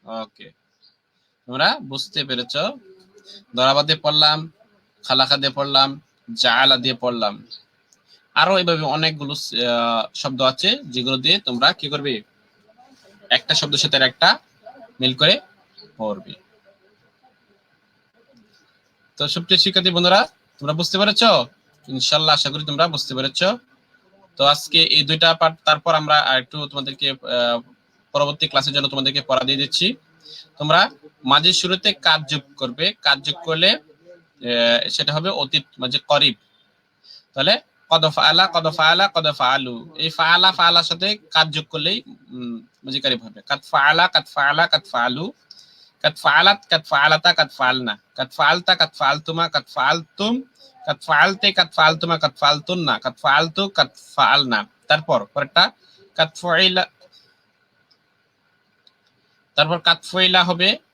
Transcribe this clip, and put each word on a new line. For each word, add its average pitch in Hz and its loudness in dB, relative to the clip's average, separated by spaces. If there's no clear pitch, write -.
ওকে, 110 -14
তোমরা 151 0
বুঝতে 135 -8
পেরেছ? 123 -6
দরাবা 135 4
দিয়ে 156 0
পড়লাম, 156 0
খালাকা 131 0
দিয়ে 139 -4
পড়লাম, 139 0
জাআলা 127 4
দিয়ে 123 -2
পড়লাম। 113 -4
আরো 180 2
এইভাবে 170 0
অনেকগুলো, 151 -4
আহ, 117 -2
শব্দ 131 -6
আছে 175 0
যেগুলো 127 -6
দিয়ে 151 0
তোমরা 131 -2
কি 151 -10
করবে? 139 -6
একটা 131 0
শব্দের 147 -2
সাথে 147 0
আর 135 4
একটা 165 2
মিল 127 0
করে 165 2
পড়বে। 104 -8
তো 147 -6
সুপ্রিয় 175 -2
শিক্ষার্থী 185 2
বন্ধুরা, 180 4
তোমরা 143 -6
বুঝতে 175 -4
পেরেছ? 202 2
ইনশাআল্লাহ 151 0
আশা 143 -2
করি 151 -8
তোমরা 151 0
বুঝতে 160 -6
পেরেছ। 131 -4
তো 139 0
আজকে 147 2
এই 151 0
দুইটা 160 2
পার্ট, 165 0
তারপর 156 0
আমরা 151 2
আর 131 0
একটু 127 -10
তোমাদেরকে, 139 -6
আহ, 120 -2
পরবর্তী 147 -2
ক্লাসের 139 -2
জন্য 139 -2
তোমাদেরকে 135 -4
পড়া 131 -2
দিয়ে 135 -2
দিচ্ছি। 139 -2
তোমরা 165 2
মাঝে 151 4
শুরুতে 185 -2
কাজ 156 0
যোগ 151 -4
করবে, 139 -4
কাজ 139 0
যোগ 143 -8
করলে, 160 2
আহ, - -2
সেটা 147 -4
হবে 156 -4
অতীত, 143 -4
মানে 127 -4
করিব। 143 2
তাহলে 151 0
কদ 160 2
ফাআলা, 156 2
কদ 170 -2
ফাআলা, 165 2
কদ 165 0
ফাআলু। 131 -2
এই 165 -6
ফাআলা, 175 2
ফাআলার 170 2
সাথে 170 -4
কাজ 160 0
যোগ 156 -6
করলেই, 175 -6
উম, 120 -14
মাঝে 131 -8
করিব 127 -2
হবে। 107 -20
কাদ 139 -6
ফাআলা, 156 4
কাদ 156 -2
ফাআলা, 147 2
কাদ 160 -2
ফাআলু। 127 -4
কাদ 156 0
ফাআলাত, 170 4
কাদ 160 0
ফাআলাতা, 156 2
কাদ 151 0
ফাআলনা। 127 -2
কাদ 135 -8
ফাআলতা, 165 2
কাদ 175 -2
ফাআলতুমা, 156 -2
কাদ 143 -6
ফাআলতুম। 170 -2
কাদ 147 -4
ফাআলতে, 185 2
কাদ 180 0
ফাআলতুমা, 165 2
কাদ 147 -2
ফাআলতুন্না। 147 -2
কাদ - -8
ফাআলতু, 160 0
কাদ 147 -2
ফাআলনা। 123 2
তারপর 151 0
পরেরটা 156 0
কাদ 160 0
ফুইলা, 185 0
তারপর 156 0
কাদ 170 0
ফুইলা 185 2
হবে। 175 0